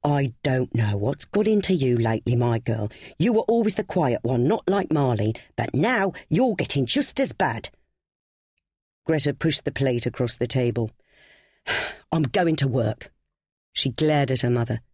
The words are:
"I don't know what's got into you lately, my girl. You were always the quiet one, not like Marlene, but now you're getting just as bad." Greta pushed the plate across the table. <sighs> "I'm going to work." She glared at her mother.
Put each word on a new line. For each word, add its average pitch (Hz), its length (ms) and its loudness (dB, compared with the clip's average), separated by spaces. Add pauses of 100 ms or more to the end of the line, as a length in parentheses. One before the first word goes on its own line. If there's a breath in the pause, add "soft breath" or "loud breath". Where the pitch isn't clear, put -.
"I 139 360 0
don't 131 320 0
know 104 240 0
what's 110 260 -2
got 208 240 0
into 208 240 2
you 135 240 2
lately, 113 400 0
my 120 220 2
girl. 110 320 -4 (280 loud breath)
You 226 140 2
were 220 160 2
always 226 280 2
the 208 80 -2
quiet 135 380 0
one, 120 220 0
not 180 240 0
like 196 220 0
Marlene, 113 440 0 (220 loud breath)
but - 160 -4
now 196 400 0 (160 loud breath)
you're 220 280 2
getting 135 280 0
just - 360 -2
as 269 120 0
bad." 175 380 -4 (1400)
Greta 147 260 0
pushed - 320 -2
the 139 80 -4
plate 127 320 0
across 120 320 -2
the 123 100 -2
table. 120 440 0 (760 loud breath)
<sighs> - 460 -6
"I'm 160 120 2
going 160 320 0
to 139 120 0
work." 113 460 -2 (580)
She - 160 -4
glared 143 420 0
at 127 120 0
her 123 80 0
mother. 120 320 -2 (120)